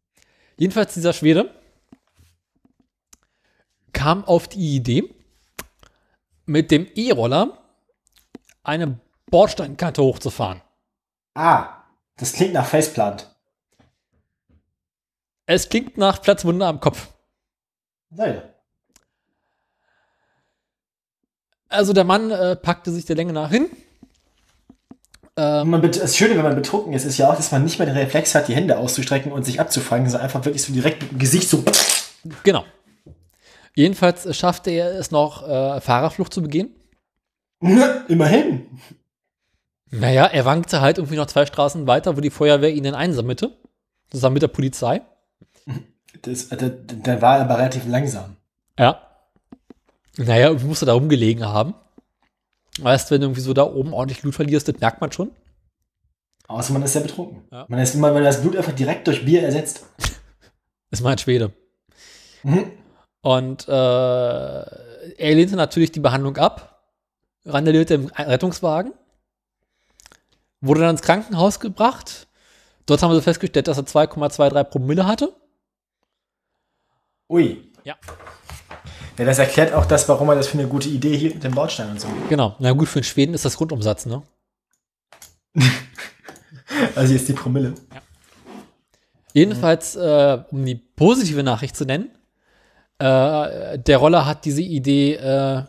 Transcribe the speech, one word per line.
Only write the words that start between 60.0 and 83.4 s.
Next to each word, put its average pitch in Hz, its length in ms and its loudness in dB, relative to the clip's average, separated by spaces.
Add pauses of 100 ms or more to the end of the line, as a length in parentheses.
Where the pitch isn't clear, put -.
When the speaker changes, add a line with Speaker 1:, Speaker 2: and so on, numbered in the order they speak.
Speaker 1:
<laughs> - 540 -20
Ist 101 100 -6
mal 131 100 0
ein 127 80 -2
Schwede. 117 340 0 (920)
Speaker 2:
Mhm. 147 280 0 (500)
Speaker 1:
Und, 131 460 -2
äh, - 40 -6
er 127 1600 -2
lehnte 180 220 4
natürlich 160 340 0
die - 80 -8
Behandlung 139 380 -2
ab, - 480 -4 (600)
randalierte 160 500 2
im 135 120 -4
Rettungswagen, 170 880 -2 (1700)
wurde 147 200 2
dann 165 100 4
ins 160 100 -2
Krankenhaus 196 580 0
gebracht. - 680 -4 (580)
Dort 143 180 2
haben 170 100 4
sie 160 80 4
festgestellt, 165 460 0
dass 151 100 -2
er 139 80 -6
zwei 156 220 2
Komma 147 220 -4
zwei 143 180 2
drei 139 160 2
Promille 143 420 -2
hatte. 226 280 -2 (2000)
Speaker 2:
Ui. - 420 0 (120)
Speaker 1:
Ja. 147 120 -14 (1200)
Speaker 2:
Ja, 120 80 -2
das 131 120 2
erklärt 151 360 2
auch - 120 2
das, - 220 2
warum 143 220 2
er 147 60 6
das 139 120 -2
für 151 100 -4
eine 139 120 -2
gute 139 180 -4
Idee 147 300 -2
hielt 156 180 -2
mit 160 80 -12
dem 131 100 -4
Bordstein 135 380 -4
und 104 80 -10
so. - 80 -10 (220)
Speaker 1:
Genau. 127 300 2
Na 127 120 2
gut, 151 160 2
für - 140 -2
den - 20 -4
Schweden 143 300 0
ist 151 100 -6